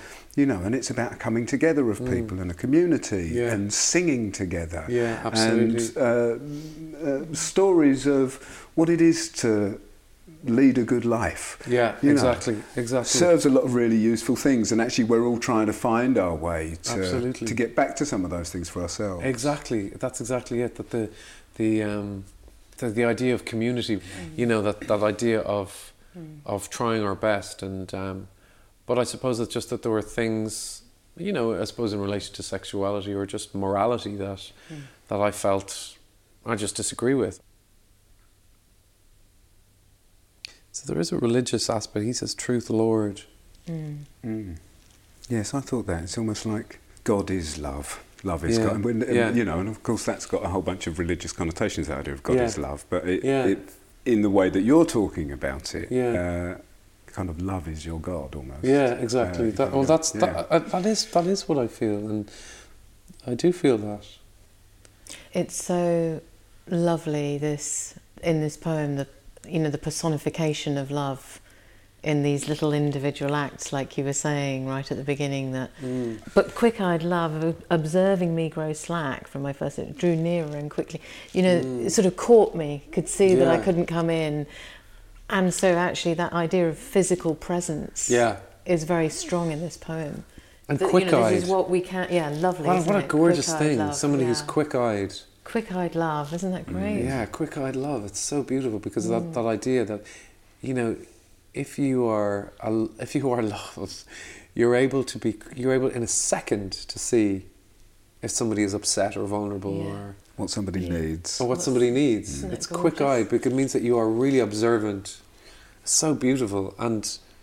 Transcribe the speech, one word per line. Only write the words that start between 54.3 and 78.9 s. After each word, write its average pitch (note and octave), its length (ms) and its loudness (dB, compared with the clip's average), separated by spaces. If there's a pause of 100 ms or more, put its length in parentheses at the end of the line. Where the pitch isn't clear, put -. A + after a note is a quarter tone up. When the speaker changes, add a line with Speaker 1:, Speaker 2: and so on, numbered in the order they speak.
Speaker 1:
way F#2+ 200 6
that F#2+ 120 2
you're D#3 240 8
talking F2+ 460 -2
about C#2 420 -6
it, F2 160 -8
Speaker 2:
Yeah. F2+ 680 -2
Speaker 1:
uh, - 40 -16 (520)
kind F2+ 160 -6
of E2 140 -8
love F#2 260 -4
is D#2 160 -10
your E2 160 -6
God D2+ 340 -8
almost. C#2 300 -10
Speaker 2:
Yeah, C3 300 4
exactly. A#2 540 0
Speaker 1:
Uh, - 20 2
Speaker 2:
That, F2+ 60 -6
Speaker 1:
kind C3+ 160 0
Speaker 2:
well, C#3 100 2
Speaker 1:
of, C3 60 4
Speaker 2:
that's, D#3 260 4
Speaker 1:
yeah. G#2+ 60 -4
Speaker 2:
that, - 300 0
uh, E3 100 4
that F3+ 260 -2
is, G#3+ 200 0
that E3+ 200 2
is F#3+ 220 -2
what D#3 100 2
I A#2 80 2
feel, G#2 420 -2
and G#2+ 220 -4 (960)
I B2 80 -2
do F3 180 2
feel C3+ 260 2
that. G#2 260 -8 (1300)
Speaker 3:
It's - 300 -4
so E3+ 580 0 (480)
lovely, D3+ 720 0
this, - 560 -4 (280)
in E3 180 2
this D3+ 160 -2
poem, D3+ 400 -2
the, C#3 100 -4 (420)
you - 100 -2
know, D#3 120 2
the D3 80 -4
personification D3+ 1000 -2
of C3+ 140 -6
love C#3 500 -6 (640)
in D3 180 2
these C#3+ 260 0
little D3+ 240 0
individual C#3+ 640 0
acts, - 380 -6
like C3+ 260 -4
you C#3 60 -2
were C#3 80 -2
saying C#3 540 -2
right C3+ 240 -6
at C3 60 -2
the C3+ 60 -6
beginning, C#3 500 -2
that C3 180 -6 (120)
Speaker 2:
Mm. B2 360 -4 (160)
Speaker 3:
but - 200 2
quick-eyed F#3 480 2
love, E3 400 0
ob-, E3 280 -2
observing F3 640 2
me E3 120 0
grow D#3 240 -4
slack D#3 540 -6